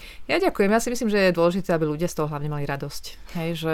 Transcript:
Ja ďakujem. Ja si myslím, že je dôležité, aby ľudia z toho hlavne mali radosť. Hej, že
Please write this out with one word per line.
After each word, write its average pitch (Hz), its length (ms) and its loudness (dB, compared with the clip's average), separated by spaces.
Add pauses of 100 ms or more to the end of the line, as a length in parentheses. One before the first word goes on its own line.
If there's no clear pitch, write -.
(280)
Ja 320 100 0
ďakujem. 311 320 2
Ja 220 80 4
si 233 160 0
myslím, 240 160 0
že 208 100 2
je 185 140 6
dôležité, 175 400 2
aby 160 160 2
ľudia 151 160 0
z 170 160 -4
toho 151 80 0
hlavne 147 240 -4
mali 143 160 -2
radosť. - 640 -8
Hej, 165 240 -2
že 160 160 0